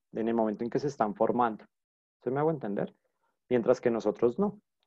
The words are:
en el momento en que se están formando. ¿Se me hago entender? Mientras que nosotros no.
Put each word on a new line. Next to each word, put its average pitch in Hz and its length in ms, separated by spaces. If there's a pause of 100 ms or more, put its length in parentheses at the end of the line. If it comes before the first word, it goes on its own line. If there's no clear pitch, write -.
(120)
en 113 160
el 117 60
momento 110 300
en 113 60
que 131 80
se 143 100
están 107 260
formando. 113 500 (580)
¿Se 123 80
me 139 100
hago 156 100
entender? 117 440 (540)
Mientras 123 320
que 123 100
nosotros 110 480
no. 202 220 (260)